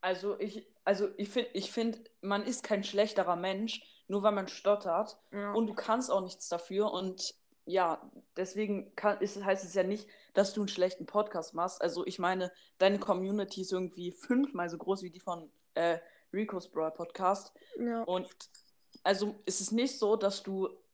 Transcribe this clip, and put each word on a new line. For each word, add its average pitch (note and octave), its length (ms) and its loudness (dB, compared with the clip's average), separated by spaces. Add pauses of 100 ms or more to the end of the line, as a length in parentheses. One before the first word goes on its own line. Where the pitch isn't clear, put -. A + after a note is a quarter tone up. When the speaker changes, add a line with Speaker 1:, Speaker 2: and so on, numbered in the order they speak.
Speaker 1:
Also F#3 400 0
ich, G#3 260 -6 (180)
also G3 240 4 (100)
ich G3+ 100 -2
find, B3 240 0
ich - 200 -4
find, A3+ 280 -2 (220)
man G3+ 220 0
ist - 180 -4
kein G3+ 220 0
schlechterer G3 520 2
Mensch, F#3+ 460 -4 (260)
nur G3 140 0
weil G#3 100 6
man F#3+ 160 -2
stottert. G3+ 720 0 (140)
Speaker 2:
Ja. G3+ 200 -6
Speaker 1:
Und A3+ 140 2
du G#3 80 -4
kannst B3 360 0
auch F#3+ 120 2
nichts - 260 -10
dafür. F#3+ 440 0
Und F#3 420 -4 (320)
ja, F3 440 2 (260)
deswegen G3 600 -2
kann, G3+ 240 2
ist, G3+ 240 -4
heißt F#3+ 200 2
es F3+ 100 -10
ja F#3+ 80 4
nicht, G3+ 260 -2 (240)
dass G3+ 220 4
du G#3+ 80 0
einen G3 60 0
schlechten F#3 380 0
Podcast G#3 480 -2
machst. F3 280 -2
Also E3+ 240 0
ich - 120 -8
meine, F3+ 320 0 (280)
deine G3 200 6
Community G3 600 0
ist F#3 120 -4
irgendwie F3+ 400 -4
fünfmal A#3+ 580 0
so E3+ 80 -8
groß F#3+ 240 0
wie F3+ 80 -8
die F#3 100 -20
von, E3+ 300 -8 (240)
äh, E3+ 240 4 (340)
Rico's G3+ 380 -4
Brawl D#3+ 220 -2
Podcast. G3 600 0 (260)
Speaker 2:
Ja. A#3 280 -2
Speaker 1:
Und F#3 200 0 (760)
also G3 420 2
es - 160 -2
ist G3 120 -2
nicht B3 260 2
so, G#3+ 180 4
dass G3+ 260 0
du F#3+ 260 -2 (260)